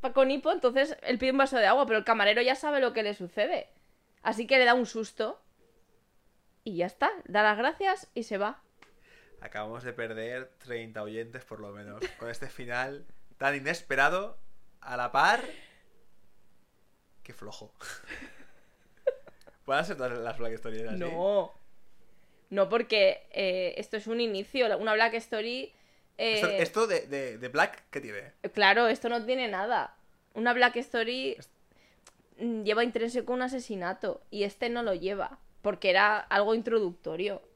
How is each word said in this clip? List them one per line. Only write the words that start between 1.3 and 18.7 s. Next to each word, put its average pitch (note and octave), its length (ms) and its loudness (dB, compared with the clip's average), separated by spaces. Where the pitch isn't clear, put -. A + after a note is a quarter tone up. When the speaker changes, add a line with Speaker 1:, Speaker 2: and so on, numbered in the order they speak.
Speaker 1:
un C4 60 2
vaso C4+ 200 4
de A3 80 6
agua, C4 200 6
pero A3+ 120 2
el G#3 60 0
camarero G#3+ 380 4
ya B3 140 4
sabe D4 260 0
lo A#3+ 100 2
que A3 120 -2
le G#3 100 -2
sucede. G#3 560 -4
Así A3 260 -2
que C4+ 100 6
le B3+ 80 8
da A#3+ 80 8
un B3 120 4
susto A3 560 -6
y G#3 100 -8
ya F3 120 0
está, - 220 0
da G#3 160 0
las G#3+ 160 4
gracias E4 560 0
y A#3+ 100 -6
se G#3+ 140 -6
va. G#3 240 -4
Speaker 2:
Acabamos A2 440 -10
de B2 100 -10
perder A#2 640 -8
treinta A2+ 440 -10
oyentes, A#2 440 -10
por G#2+ 160 -14
lo G2+ 100 -14
menos, G#2 300 -14
con A#2 100 -10
este A#2+ 200 -6
final B2+ 560 -8
tan C#3 180 2
inesperado, C#3+ 840 0
a B2+ 160 -10
la B2 160 -4
par. F3 260 4
Qué - 100 -16
flojo. G#2+ 460 -14
<laughs> - 1900 -10